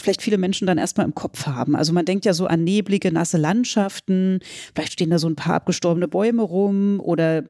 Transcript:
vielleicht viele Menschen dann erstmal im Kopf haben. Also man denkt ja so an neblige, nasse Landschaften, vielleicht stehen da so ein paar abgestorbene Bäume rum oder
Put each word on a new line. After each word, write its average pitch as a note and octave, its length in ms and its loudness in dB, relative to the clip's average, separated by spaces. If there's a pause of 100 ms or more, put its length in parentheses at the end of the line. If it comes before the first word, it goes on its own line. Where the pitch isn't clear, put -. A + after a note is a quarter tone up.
vielleicht - 240 -2
viele G#3 160 2
Menschen F#3 260 -2
dann F3+ 140 2
erstmal - 260 0
im - 80 -2
Kopf - 320 -10
haben. C3+ 300 -2
Also D#3 180 0
man F3 120 2
denkt F#3+ 200 0
ja G3 80 4
so F3 140 -2
an E3 160 0
neblige, G3 480 0
nasse E3 260 0
Landschaften, F#3+ 1000 0 (340)
vielleicht - 200 -6
stehen E3 180 0
da E3+ 80 4
so D#3+ 80 0
ein D#3+ 80 0
paar D#3+ 200 0
abgestorbene F3 520 0
Bäume A3+ 360 0
rum G3 560 2
oder D#3+ 500 0